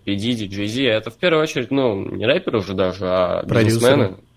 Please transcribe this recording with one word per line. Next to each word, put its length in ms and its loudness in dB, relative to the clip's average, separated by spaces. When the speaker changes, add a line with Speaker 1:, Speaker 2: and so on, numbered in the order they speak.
Speaker 1:
P 100 -2
Diddy, 340 -2
Jay-Z, 400 -4
это 220 0
в 60 -14
первую 260 2
очередь, 280 -4
ну, 400 2
не 160 -4
рэперы 320 0
уже 160 -4
даже, 320 -2
а 400 0
Speaker 2:
Продюсеры. 200 2
Speaker 1:
бизнесмены. 500 2